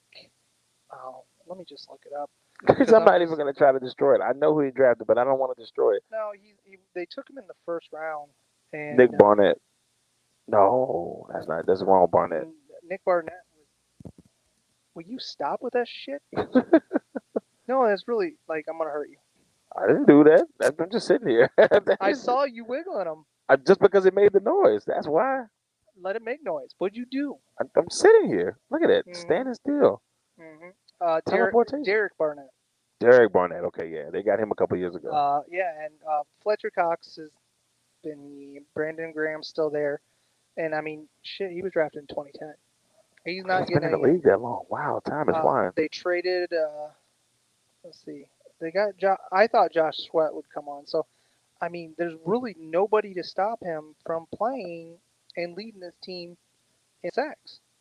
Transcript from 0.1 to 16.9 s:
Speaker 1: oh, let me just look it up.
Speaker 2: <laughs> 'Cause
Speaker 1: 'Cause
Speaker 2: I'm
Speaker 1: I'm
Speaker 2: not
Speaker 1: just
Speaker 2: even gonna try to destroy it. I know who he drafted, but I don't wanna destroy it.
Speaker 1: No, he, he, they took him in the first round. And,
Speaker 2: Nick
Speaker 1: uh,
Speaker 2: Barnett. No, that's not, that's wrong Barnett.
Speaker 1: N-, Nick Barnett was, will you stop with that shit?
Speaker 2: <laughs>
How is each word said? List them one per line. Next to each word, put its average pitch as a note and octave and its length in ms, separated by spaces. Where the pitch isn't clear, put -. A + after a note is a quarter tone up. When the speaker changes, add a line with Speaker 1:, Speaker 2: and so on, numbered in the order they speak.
Speaker 1:
oh, C3 300
let F3+ 120
me F3 80
just - 220
look - 160
it C#3 80
up. C#3+ 160
Speaker 2:
<laughs> - 40
'Cause - 120
Speaker 1:
'Cause B3 160
Speaker 2:
I'm A3 80
Speaker 1:
I'm - 40
Speaker 2:
not F#3 140
Speaker 1:
just E3+ 140
Speaker 2:
even D#3 40
gonna C#3+ 160
try C#3 180
to C3+ 80
destroy B2+ 360
it. G2+ 60
I G#2+ 120
know D3 200
who D3+ 80
he C3+ 100
drafted, A#2+ 360
but A2 100
I B2 80
don't C3+ 140
wanna C3 180
destroy B2 380
it. - 160
Speaker 1:
No, G#3+ 220
he, G#3 200
he, G3 120
they F3 100
took - 240
him C4+ 80
in G#3 100
the D#3+ 60
first E3+ 280
round. D#3 360
And, D3 240
Speaker 2:
Nick B2 160
Speaker 1:
uh, G#2 40
Speaker 2:
Barnett. G2+ 440
No, A2 840
that's - 160
not, E2 180
that's F#2+ 180
wrong F#2 280
Barnett. F2 320
Speaker 1:
N-, - 100
Nick F#3+ 160
Barnett E3+ 280
was, - 580
will E3+ 80
you A#3 160
stop - 420
with B3 120
that A#3+ 140
shit? - 400
Speaker 2:
<laughs> - 60